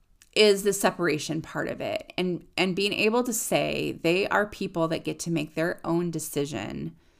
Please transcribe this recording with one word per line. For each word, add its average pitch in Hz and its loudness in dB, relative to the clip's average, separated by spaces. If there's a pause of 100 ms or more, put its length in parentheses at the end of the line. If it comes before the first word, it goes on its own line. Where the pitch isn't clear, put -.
(360)
is 202 8
the 202 2
separation 160 0
part - -6
of - -8
it. - -6
And, 180 -2 (100)
and 180 0
being 202 0
able 220 2
to 247 0
say 147 0
they 180 2
are 196 2
people 190 -2
that 160 -4
get 156 -6
to 170 -4
make 156 -2
their 165 -2
own 170 0
decision 147 -6 (240)